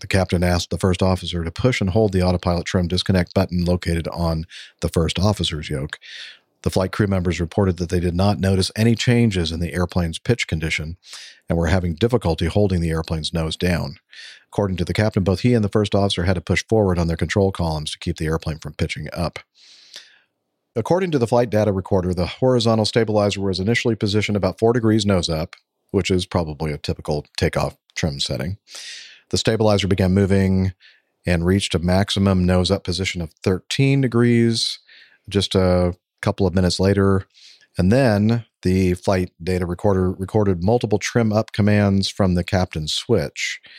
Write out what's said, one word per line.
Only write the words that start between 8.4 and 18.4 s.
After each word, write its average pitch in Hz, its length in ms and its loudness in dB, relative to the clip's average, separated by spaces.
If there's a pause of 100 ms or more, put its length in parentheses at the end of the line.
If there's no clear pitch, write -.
any 113 200 2
changes 104 580 0
in 82 80 -6
the 80 120 -4
airplane's 87 460 -2
pitch - 260 0
condition 80 520 -6 (500)
and 85 100 0
were 85 100 2
having 90 260 0
difficulty 87 540 0
holding 92 340 2
the 82 80 0
airplane's 80 440 -4
nose 80 220 -4
down. 85 440 -4 (480)
According 98 300 -2
to 90 80 -4
the 92 80 -4
captain, 107 300 2
both 92 180 0
he 123 120 2
and 113 100 2
the 101 60 0
first 104 260 0
officer 98 300 0
had 95 100 2
to 85 60 -4
push - 260 -2
forward 98 320 2
on 85 80 0
their 82 80 0
control 95 380 0
columns 78 380 -4
to - 80 -12
keep - 180 -6
the 80 80 -6
airplane 78 320 -4